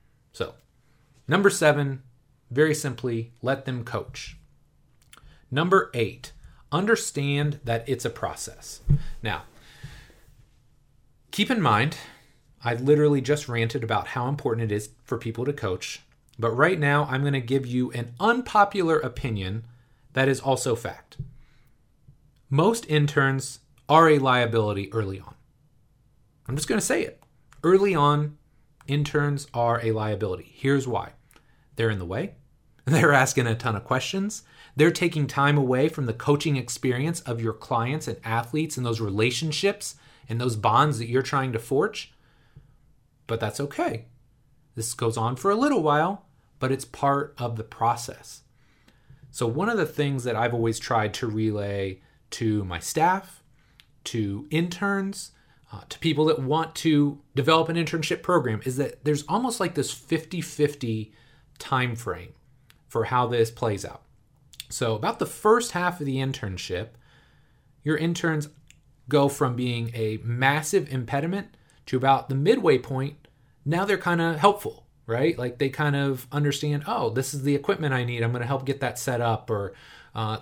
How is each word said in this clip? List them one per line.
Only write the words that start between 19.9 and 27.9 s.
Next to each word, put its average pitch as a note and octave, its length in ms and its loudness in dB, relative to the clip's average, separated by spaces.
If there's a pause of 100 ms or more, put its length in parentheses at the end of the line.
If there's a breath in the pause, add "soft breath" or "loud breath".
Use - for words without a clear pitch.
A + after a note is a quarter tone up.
that C3+ 140 2
is C3 120 0
also C3 340 0
fact. - 440 -10 (1300 soft breath)
Most F#3 380 2
interns D3 720 0 (260)
are D#3+ 220 8
a D3+ 100 8
liability A2+ 760 2
early G2 280 -4
on. - 140 -20 (1160)
I'm B2 80 -4
just D3 120 -4
gonna A3 120 2
say - 220 0
it. - 200 -10 (400)
Early F#3+ 320 6